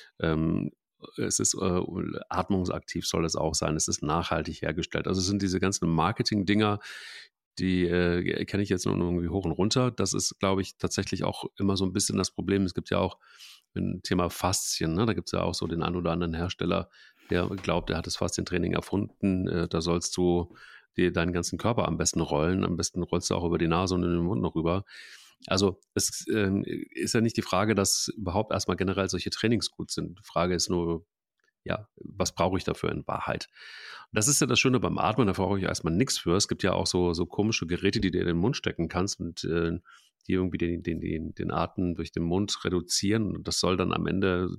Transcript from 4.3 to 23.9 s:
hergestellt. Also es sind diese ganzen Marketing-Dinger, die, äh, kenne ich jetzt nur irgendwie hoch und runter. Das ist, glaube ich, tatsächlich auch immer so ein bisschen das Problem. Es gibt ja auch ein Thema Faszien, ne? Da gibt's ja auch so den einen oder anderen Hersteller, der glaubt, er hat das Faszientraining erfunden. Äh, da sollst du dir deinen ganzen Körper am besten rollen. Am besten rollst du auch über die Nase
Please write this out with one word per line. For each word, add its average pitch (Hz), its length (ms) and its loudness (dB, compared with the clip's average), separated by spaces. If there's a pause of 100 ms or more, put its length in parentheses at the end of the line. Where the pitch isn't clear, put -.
hergestellt. 80 460 -2
Also 92 120 2
es 92 80 0
sind 101 140 0
diese 92 180 0
ganzen 95 300 2
Marketing-Dinger, 104 880 2 (800)
die, 92 260 4
äh, 87 600 2
kenne 101 160 -2
ich 101 80 -2
jetzt 92 160 0
nur 98 100 2
irgendwie 87 340 0
hoch 92 160 -2
und 82 60 0
runter. 110 380 2
Das 104 240 -2
ist, - 260 -2
glaube 98 220 2
ich, - 160 -6
tatsächlich 95 460 -2
auch - 220 -4 (120)
immer 98 180 2
so 95 100 0
ein 92 80 -2
bisschen 101 240 0
das 92 140 0
Problem. 95 320 0
Es 90 100 -2
gibt - 160 -6
ja 95 100 2
auch 92 180 -2 (580)
ein 92 280 -2
Thema 90 260 2
Faszien, - 640 -2
ne? 107 120 2
Da 110 80 0
gibt's 90 200 -6
ja 90 80 0
auch 87 120 0
so 90 140 -4
den 82 160 -2
einen 87 120 -2
oder 85 160 0
anderen 85 220 0
Hersteller, 90 560 -2 (400)
der 90 180 2
glaubt, 92 420 -2
er - 80 0
hat - 100 -6
das - 100 -6
Faszientraining 90 560 -2
erfunden. 95 760 0
Äh, 85 200 0
da 85 140 0
sollst 85 360 -2
du 87 380 2 (400)
dir 90 160 4
deinen 87 220 2
ganzen 87 260 -2
Körper 110 280 2
am 82 100 0
besten 80 240 0
rollen. 82 440 2
Am 90 100 0
besten 85 280 -2
rollst 87 260 -2
du 95 60 2
auch 87 100 0
über 85 140 2
die 85 80 2
Nase 87 260 2